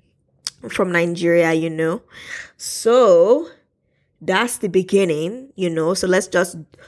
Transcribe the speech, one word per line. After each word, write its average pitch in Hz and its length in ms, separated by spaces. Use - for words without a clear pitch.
from 185 240
Nigeria, 170 580
you 160 180
know. 160 320
So 226 920
that's 190 360
the 208 120
beginning, 185 840
you 180 140
know. 160 240
So 185 140
let's 185 200
just, 180 300